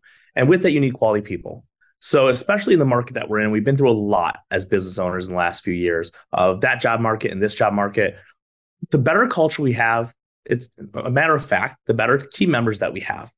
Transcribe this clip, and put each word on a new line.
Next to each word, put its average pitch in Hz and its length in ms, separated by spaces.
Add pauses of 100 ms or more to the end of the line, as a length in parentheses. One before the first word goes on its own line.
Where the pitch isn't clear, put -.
(340)
And 135 160
with 180 120
that, 180 100
you 147 80
need 131 120
quality 107 300
people. - 420 (360)
So 135 280
especially 202 460
in 170 40
the 143 60
market 123 300
that - 160
we're 107 100
in, 107 100
we've 107 140
been 139 140
through 135 120
a - 20
lot 101 480 (100)
as 95 160
business 92 320
owners 90 280
in 92 60
the 90 60
last 85 260
few 92 80
years 85 400 (200)
of 92 280
that 127 220
job 117 180
market 110 320
and 95 100
this 104 120
job 107 180
market. 101 440 (720)
The 151 80
better 170 280
culture 156 360
we 131 100
have, 117 400 (320)
it's 123 240 (260)
a 127 160
matter 156 240
of 139 100
fact, 101 420
the 113 80
better 117 240
team 175 320
members 117 300
that 82 120
we 92 80
have, - 380